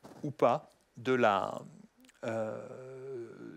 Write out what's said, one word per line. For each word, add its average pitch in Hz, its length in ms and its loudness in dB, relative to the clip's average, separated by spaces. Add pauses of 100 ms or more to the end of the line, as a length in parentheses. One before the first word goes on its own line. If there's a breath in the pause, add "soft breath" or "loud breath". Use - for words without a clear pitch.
(220)
ou 147 80 -4
pas, 135 400 2 (260)
de 127 160 0
la, 104 480 4 (640)
euh, 120 1040 -6 (280)